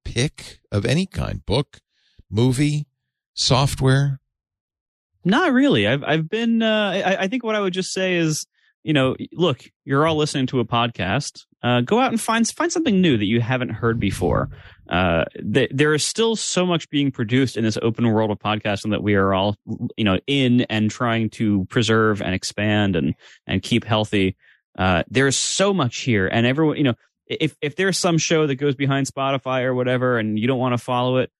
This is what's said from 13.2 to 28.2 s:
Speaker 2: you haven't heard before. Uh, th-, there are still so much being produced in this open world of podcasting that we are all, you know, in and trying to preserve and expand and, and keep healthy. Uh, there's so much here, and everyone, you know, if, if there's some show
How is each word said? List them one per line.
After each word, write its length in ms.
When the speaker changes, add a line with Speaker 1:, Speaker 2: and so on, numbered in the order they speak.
Speaker 2:
you 160
haven't 280
heard 300
before. 500
Uh, 360
th-, 200
there 200
are 60
still 380
so 280
much 240
being 220
produced 460
in 80
this 160
open 260
world 240
of 80
podcasting 520
that 120
we 120
are 180
all, 240
you 80
know, 200
in 440
and 200
trying 400
to 360
preserve 560
and 120
expand 640
and, 180
and 160
keep 220
healthy. 540
Uh, 320
there's 260
so 380
much 260
here, 280
and 200
everyone, 300
you 60
know, 120
if, 340
if 140
there's 220
some 200
show 300